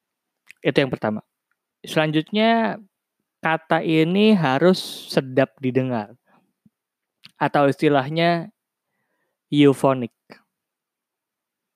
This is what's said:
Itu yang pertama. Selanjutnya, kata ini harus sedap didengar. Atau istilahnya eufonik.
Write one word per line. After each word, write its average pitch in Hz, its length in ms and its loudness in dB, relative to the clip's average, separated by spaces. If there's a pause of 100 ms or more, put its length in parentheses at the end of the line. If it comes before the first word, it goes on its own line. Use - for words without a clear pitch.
(600)
Itu 143 240 0
yang 131 80 -4
pertama. 107 320 -6 (560)
Selanjutnya, 208 960 -2 (640)
kata 160 400 -2
ini 185 560 2
harus 160 720 0
sedap 135 560 -2
didengar. 123 480 -4 (1300)
Atau 143 320 0
istilahnya 160 800 -2 (1000)
eufonik. 135 640 2 (1600)